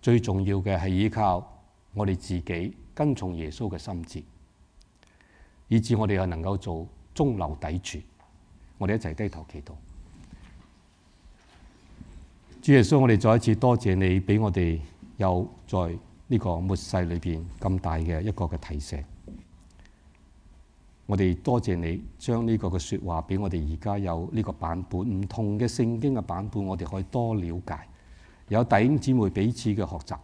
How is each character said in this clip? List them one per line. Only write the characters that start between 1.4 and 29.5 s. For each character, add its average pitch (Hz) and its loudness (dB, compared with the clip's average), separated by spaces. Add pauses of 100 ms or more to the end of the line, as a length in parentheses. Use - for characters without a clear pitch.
我 104 -2
哋 95 2
自 90 -4
己 85 -6 (180)
跟 151 2
從 92 -6
耶 80 -6
穌 107 -6
嘅 90 -6
心 85 -8
志， 78 -14 (1500)
以 113 6
致 113 2
我 107 2
哋 101 2
又 95 2
能 82 -4
夠 98 -2
做 85 -6 (260)
中 139 0
流 76 -4
砥 80 -4
柱。 - -12 (800)
我 95 -2
哋 101 2
一 113 0
齊 80 -6
低 104 -4
頭 80 -10
祈 76 -14
禱。 - -18 (3000)
主 151 6
耶 131 10
穌， 120 6
我 131 6
哋 110 8
再 113 6
一 - 6
次 110 4
多 123 4
謝 104 2
你 95 4
俾 101 4
我 110 2
哋 85 2 (380)
有 92 0 (180)
在 87 -2 (320)
呢 120 2
個 90 0
末 92 0
世 - -2
裏 85 -2
邊 82 -4 (180)
咁 95 0
大 85 -2
嘅 80 -2
一 107 -2
個 92 -4
嘅 82 -4
提 76 -8
醒。 73 -8 (2000)
我 104 0
哋 92 4
多 123 2
謝 95 0
你 85 -2 (160)
將 117 0
呢 113 2
個 110 -2
嘅 95 -2
說 98 -6
話 82 -4
俾 95 -2
我 104 -2
哋 80 -2
而 80 -4
家 101 -4
有 87 -4
呢 110 0
個 101 -4
版 82 -6
本， 90 -4
唔 98 -2
同 104 -2
嘅 120 0
聖 117 -2
經 139 0
嘅 113 -2
版 98 -6
本， 101 -4
我 92 -4
哋 87 -6
可 95 -6
以 95 -4
多 117 -2
了 90 -4
解。 - -10 (600)
有 107 2
弟 110 6
兄 143 4
姊 131 0
妹 110 4
彼 104 2